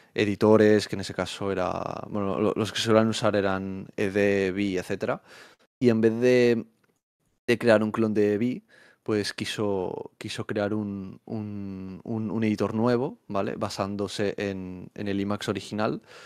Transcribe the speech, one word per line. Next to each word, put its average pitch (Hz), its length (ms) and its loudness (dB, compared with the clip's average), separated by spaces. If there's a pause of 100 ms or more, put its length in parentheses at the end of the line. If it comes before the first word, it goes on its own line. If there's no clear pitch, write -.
(140)
editores, 107 720 6
que 101 100 -6
en 98 40 -8
ese 95 140 -10
caso 98 360 -4
era, 90 580 -4
bueno, 98 320 -2
lo, 104 140 4
los 104 180 -2
que - 60 -6
se - 60 -4
suelen 110 240 6
usar 107 280 0
eran 95 600 -2
E 98 140 -2
D, 98 420 2
Vi, 98 240 -2
etcétera. 107 460 -4 (580)
Y 120 80 6
en 110 120 4
vez 113 200 4
de, 120 460 4 (800)
de 117 120 2
crear 110 240 6
un 107 80 0
clon 110 220 0
de 104 260 2
Vi, 123 240 -2 (400)
pues 104 300 -2
quiso, 101 840 -4
quiso - 280 -10
crear 104 280 -2
un, 101 500 -6
un, 98 800 -8
un, 110 260 -4
un 110 140 -2
editor 107 300 0
nuevo, 123 440 0 (100)
¿vale? 101 280 -4
Basándose 101 800 -4
en, 92 580 -8
en 104 140 -6
el 98 100 0
Emacs 101 300 -2
original, 107 540 -4 (240)